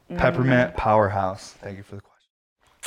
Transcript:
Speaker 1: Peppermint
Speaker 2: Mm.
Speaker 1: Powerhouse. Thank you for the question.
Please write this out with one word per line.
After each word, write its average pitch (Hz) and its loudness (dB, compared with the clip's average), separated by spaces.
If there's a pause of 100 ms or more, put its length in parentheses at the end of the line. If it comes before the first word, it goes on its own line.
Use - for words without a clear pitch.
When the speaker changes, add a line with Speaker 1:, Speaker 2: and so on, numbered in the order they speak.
(160)
Speaker 1:
Peppermint 127 2
Speaker 2:
Mm. - -16
Speaker 1:
Powerhouse. 98 0
Thank 101 -14
you 98 -16
for - -20
the 101 -16
question. - -20 (760)